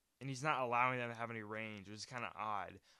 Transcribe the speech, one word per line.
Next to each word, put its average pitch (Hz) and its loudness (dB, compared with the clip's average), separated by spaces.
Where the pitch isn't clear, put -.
and 135 -4
he's 131 -4
not 147 4
allowing 123 6
them 120 0
to 117 -4
have 117 -4
any 110 -4
range, 107 -6
which 107 -10
is 98 -6
kinda 120 -4
odd. 95 -2